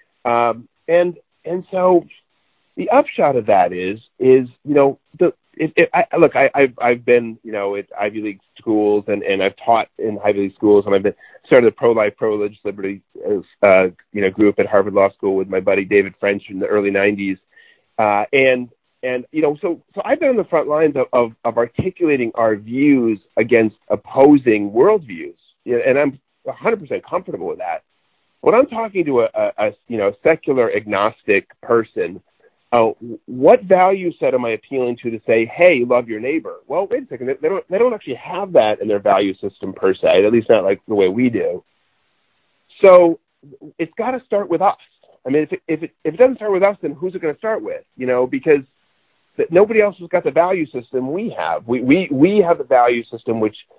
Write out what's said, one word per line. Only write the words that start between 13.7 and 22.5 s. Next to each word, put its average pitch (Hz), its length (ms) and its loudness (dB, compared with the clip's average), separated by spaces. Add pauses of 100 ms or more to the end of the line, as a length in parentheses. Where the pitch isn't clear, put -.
you 104 100 -6
know, 95 80 0
group 104 280 0
at 101 80 0
Harvard 101 280 0
Law 98 180 2
School 95 240 -4
with 95 120 -4
my 95 120 -4
buddy 98 240 -2
David 98 340 0
French 101 300 -4
in 95 100 -12
the 98 80 -4
early 101 240 0
nineties. 98 460 -2 (600)
Uh, 104 340 0
and, 127 380 0 (320)
and, 127 280 -8
you 156 120 -4
know, 151 180 -2
so, 156 220 -6 (120)
so 202 80 -8
I've 269 180 -2
been 294 100 0
on 247 60 0
the 185 80 -2
front 147 240 -2
lines 151 280 0
of, 127 160 0
of, 120 200 0 (120)
of 117 140 -2
articulating 131 760 -2
our 113 220 0